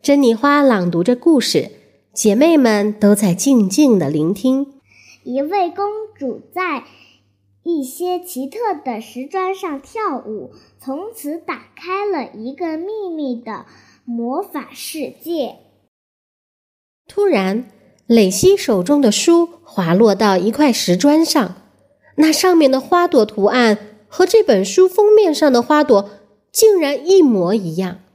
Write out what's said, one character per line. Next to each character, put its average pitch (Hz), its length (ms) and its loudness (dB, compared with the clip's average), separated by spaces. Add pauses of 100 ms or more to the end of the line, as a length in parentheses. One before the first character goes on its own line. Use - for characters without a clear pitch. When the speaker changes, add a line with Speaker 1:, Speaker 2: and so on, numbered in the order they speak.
Speaker 1:
珍 285 200 2
妮 233 120 4
花 285 280 0
朗 202 280 2
读 175 140 -2
着 247 100 2
故 294 240 2
事， - 320 -2 (440)
姐 208 200 0
妹 311 220 4
们 214 360 2
都 208 220 4
在 202 200 0
静 240 340 2
静 240 300 2
地 147 100 -2
聆 156 240 -2
听。 262 400 -2 (500)
Speaker 2:
一 254 200 -6
位 349 280 -4
公 392 160 -8 (320)
主 269 220 -8 (140)
在 349 300 -6 (800)
一 320 220 -4
些 359 340 -6
奇 277 280 -10
特 339 120 -14 (260)
的 226 160 -8
石 247 260 -14
砖 370 280 -6
上 330 280 -10
跳 415 340 -8
舞， 208 360 -14 (280)
从 330 340 -12
此 294 220 -10
打 - 400 -14
开 392 300 -8
了 330 260 -6
一 233 220 -12
个 320 240 -8
秘 392 360 -10
密 277 200 -6
的 226 320 -14 (380)
魔 240 380 -6
法 311 300 -12
世 - 400 -12 (100)
界。 320 340 -8 (1500)
Speaker 1:
突 403 200 -2
然， 214 420 -2 (380)
蕾 220 240 4
西 370 260 2
手 202 260 -2
中 285 180 0
的 226 120 2
书 339 360 2 (140)
滑 170 320 -2
落 208 200 4
到 196 240 0
一 190 120 -2
块 277 220 0
石 180 240 -2
砖 294 280 2
上， 220 320 -2 (600)
那 311 160 2
上 359 240 2
面 294 140 4
的 262 100 2
花 349 260 0
朵 294 200 4
图 202 180 -4
案 226 340 2 (300)
和 - 160 0
这 427 180 4
本 196 220 2
书 370 240 2
封 427 260 2
面 392 200 4
上 294 180 2
的 240 80 2
花 302 220 0
朵 202 280 2 (420)
竟 427 260 4
然 285 280 -4
一 381 140 6
模 202 320 2
一 180 240 -4
样。 180 220 -6 (160)